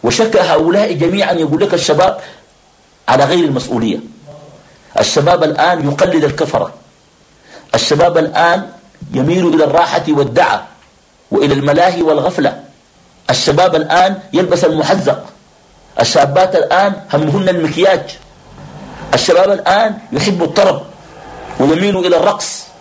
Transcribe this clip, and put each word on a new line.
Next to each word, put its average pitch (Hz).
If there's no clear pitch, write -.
وشكى 226
هؤلاء 170
جميعا، 170
يقول 156
لك: 190
"الشباب 175
على 131
غير 165
المسؤولية، 123
الشباب 160
الآن 156
يقلد 160
الكفرة، 147
الشباب 165
الآن 165
يميل 170
إلى 156
الراحة -
والدعة 139
وإلى 139
الملاهي 165
والغفلة، 151
الشباب 160
الآن 180
يلبس 180
المحزق، 151
الشابات 160
الآن 190
همهن 156
المكياج، 175
الشباب 180
الآن 202
يحب 170
الطرب 175
ويميل 175
إلى 175
الرقص -